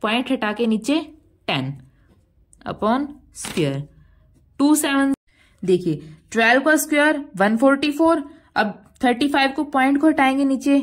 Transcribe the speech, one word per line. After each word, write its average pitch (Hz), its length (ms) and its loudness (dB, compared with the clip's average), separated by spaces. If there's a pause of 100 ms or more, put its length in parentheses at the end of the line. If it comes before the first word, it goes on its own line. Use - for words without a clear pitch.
पॉइंट 233 300 -2
हटा 220 200 -4
के 233 140 -4
नीचे 226 340 0 (480)
टेन 139 240 -4 (920)
upon 247 400 -2 (300)
square, 139 440 -4 (800)
टू 294 160 4
सेवन। 277 380 0 (480)
देखिए 175 380 0 (320)
ट्वेल्व 226 300 2
का 311 160 4
स्क्वायर 302 460 0 (120)
वन 208 200 2
फ़ोर्टी 277 360 2
फ़ोर, 330 320 0 (320)
अब - 280 -4 (200)
थर्टी 240 240 0
फ़ाइव 277 220 2
को 285 160 -4
पॉइंट 277 340 0
को 320 80 4
हटाएंगे 277 360 2
नीचे, 277 380 0